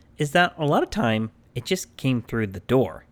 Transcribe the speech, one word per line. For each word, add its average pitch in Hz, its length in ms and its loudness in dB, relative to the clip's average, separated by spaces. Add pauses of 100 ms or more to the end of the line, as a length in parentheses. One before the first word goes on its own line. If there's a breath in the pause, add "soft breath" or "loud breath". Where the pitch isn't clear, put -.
(180 soft breath)
is 147 140 -2
that 175 260 2
a 160 80 -2
lot 165 160 2
of 359 80 -2
time 113 400 0 (240)
it 117 120 -8
just - 320 -6
came 127 240 0
through 110 260 -2
the 95 140 -10
door. 120 500 0